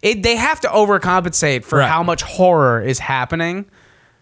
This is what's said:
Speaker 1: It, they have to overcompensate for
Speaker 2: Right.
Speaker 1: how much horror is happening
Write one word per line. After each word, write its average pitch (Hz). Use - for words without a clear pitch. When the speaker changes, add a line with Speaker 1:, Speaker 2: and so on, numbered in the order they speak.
Speaker 1:
It, 208
they 233
have 277
to 220
overcompensate 180
for -
Speaker 2:
Right. 135
Speaker 1:
how 165
much 170
horror 151
is 123
happening 165